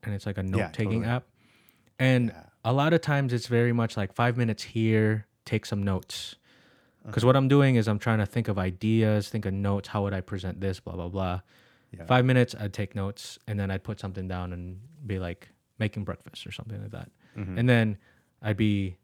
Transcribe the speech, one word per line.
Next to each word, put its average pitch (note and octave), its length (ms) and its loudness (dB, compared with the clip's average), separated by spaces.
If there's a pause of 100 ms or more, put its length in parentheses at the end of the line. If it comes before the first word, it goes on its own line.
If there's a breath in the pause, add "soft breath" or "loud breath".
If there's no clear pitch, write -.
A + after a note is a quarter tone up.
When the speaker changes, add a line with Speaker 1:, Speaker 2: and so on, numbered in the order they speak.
Speaker 1:
and G#2+ 120 -6
it's, G2 100 -10
like, G2+ 140 -6
a G2 60 -4
Speaker 2:
Yeah, F#2+ 60 -4
Speaker 1:
note-taking G#2 520 -2
Speaker 2:
totally. G#2+ 40 -2
Speaker 1:
app. B2 200 -2 (720 soft breath)
And B2+ 300 4
Speaker 2:
Yeah. - 160 -10 (200)
Speaker 1:
a A2+ 80 2
lot C#3+ 200 4
of E3 80 6
times C#3 320 0
it's A#2 160 -4
very A#2+ 240 4
much A#2 240 0
like G2 180 -2
five A#2+ 220 2
minutes A2+ 260 0
here, A2 640 2 (180)
take - 220 -2
some G2+ 160 -2
notes. - 540 -4 (680 soft breath)
'Cause A2 140 -4
Speaker 2:
Uh-huh. A#2 80 2
Speaker 1:
what C3 100 6
I'm C3+ 120 4
doing C3+ 260 6
is A2+ 140 4
I'm G#2 100 2
trying A2 200 2
to G2+ 80 2
think A2 200 -2
of G2+ 120 -2
ideas, G#2+ 680 2
think G#2+ 160 -6
of F#2+ 80 -2
notes, G2+ 360 -2
how G#2 160 -2
would G2 100 -2
I F#2+ 60 -4
present F#2 400 -8
this, F#2+ 180 -4
blah, - 160 -14
blah, F2 140 -8
blah. F2+ 320 -4 (500 soft breath)
Speaker 2:
Yeah. F2 160 -16
Speaker 1:
Five B2+ 180 6
minutes, B2+ 300 4
I'd G2+ 180 -6
take - 220 -6
notes, - 540 -8
and G#2+ 100 -4
then G2 140 -2
I'd F#2+ 100 -4
put G#2 160 -8
something F#2+ 300 -8
down F2+ 240 -6
and F2+ 280 -12 (240)
be, G2+ 140 -4
like, F2 320 -8 (300)
making G#2+ 240 -2
breakfast - 420 -12
or - 60 -14
something G#2 280 -12
like G#2 120 -12
that. - 180 -14 (260 soft breath)
Speaker 2:
Mm-hmm. F#2+ 220 -8
Speaker 1:
And A#2+ 100 4
then A2+ 300 4 (420 soft breath)
I'd G#2+ 160 -2
be G2 480 0